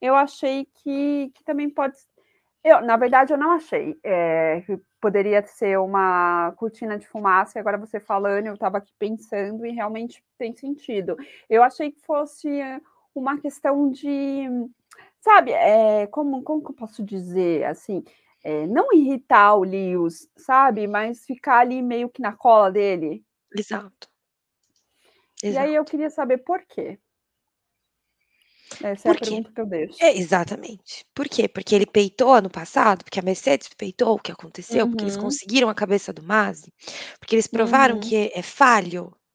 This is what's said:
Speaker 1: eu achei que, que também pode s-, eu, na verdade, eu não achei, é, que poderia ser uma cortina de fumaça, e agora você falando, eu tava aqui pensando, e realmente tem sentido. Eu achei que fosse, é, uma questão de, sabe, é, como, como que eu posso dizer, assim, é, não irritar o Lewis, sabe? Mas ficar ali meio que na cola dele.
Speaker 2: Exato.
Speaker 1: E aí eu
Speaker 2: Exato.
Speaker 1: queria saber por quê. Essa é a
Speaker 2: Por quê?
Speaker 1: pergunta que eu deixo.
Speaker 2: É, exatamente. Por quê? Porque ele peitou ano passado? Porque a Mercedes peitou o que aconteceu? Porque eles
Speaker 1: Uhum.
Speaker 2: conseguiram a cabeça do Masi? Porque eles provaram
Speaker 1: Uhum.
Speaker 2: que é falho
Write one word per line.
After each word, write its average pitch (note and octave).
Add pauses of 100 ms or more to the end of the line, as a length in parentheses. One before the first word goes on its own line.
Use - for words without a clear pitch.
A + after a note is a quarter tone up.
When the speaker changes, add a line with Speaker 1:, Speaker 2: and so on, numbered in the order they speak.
Speaker 1:
eu B3+
achei C#4
que, C#4+
que -
também D4
pode C#4
s-, - (580)
eu, D#4
na A#3
verdade, B3+
eu C#4+
não D#4
achei, D#3+
é, E3
que F#3+ (220)
poderia G3+
ser G3
uma F3+
cortina A3
de G#3
fumaça, G3+
e -
agora G3+
você G#3+
falando, G3+
eu G#3
tava G3
aqui G3
pensando, G#3+
e A#3
realmente A3+ (160)
tem A#3
sentido. G#3 (320)
Eu A3+
achei C4
que -
fosse, D4+ (120)
é, C4+ (340)
uma C#4
questão C#4+
de, C#4 (720)
sabe, G4
é, G#3+
como, C4+
como D4+
que C4+
eu C4+
posso A3
dizer, F3+
assim, E3+ (400)
é, D#3
não F4+
irritar B3+
o F#3+
Lewis, F3+
sabe? C4
Mas G#3+
ficar B3+
ali B3
meio A#3+
que -
na G#3
cola G#3+
dele. F#3 (320)
Speaker 2:
Exato. G3+ (1400)
Speaker 1:
E C4
aí D4
eu -
Speaker 2:
Exato. D4+
Speaker 1:
queria D4+
saber B3+
por F4+
quê. - (1800)
Essa G3+
é -
a -
Speaker 2:
Por E4
quê? B3
Speaker 1:
pergunta A3
que -
eu A3
deixo. E3+
Speaker 2:
É, E4
exatamente. F3+ (100)
Por C#4
quê? G#3
Porque -
ele G3+
peitou G#3
ano F#3+
passado? F#3+
Porque -
a -
Mercedes F3+
peitou A3
o -
que -
aconteceu? G3+
Porque A3
eles G3
Speaker 1:
Uhum. -
Speaker 2:
conseguiram A#3+
a G#3+
cabeça G3+
do D#3+
Masi? F#3+ (480)
Porque -
eles A3+
provaram A#3
Speaker 1:
Uhum. -
Speaker 2:
que G#3+
é F3
falho F3+ (200)